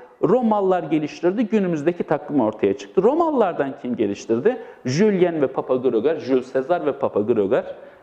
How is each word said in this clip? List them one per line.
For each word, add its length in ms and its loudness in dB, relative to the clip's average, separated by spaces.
Romalılar 600 2
geliştirdi, 640 0
günümüzdeki 560 0
takvim 380 0
ortaya 360 0
çıktı. 260 -2
Romalılardan 800 0
kim 140 -4
geliştirdi? 600 0
Julien 580 2
ve 40 2
Papa 300 -2
Gregor, 400 0
Jules 360 -2
Caesar 340 -2
ve 60 0
Papa 280 -2
Gregor, 420 2